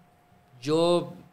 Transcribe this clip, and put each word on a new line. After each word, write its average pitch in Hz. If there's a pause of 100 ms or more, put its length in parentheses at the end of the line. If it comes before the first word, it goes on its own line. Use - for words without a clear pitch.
(600)
yo 165 (200)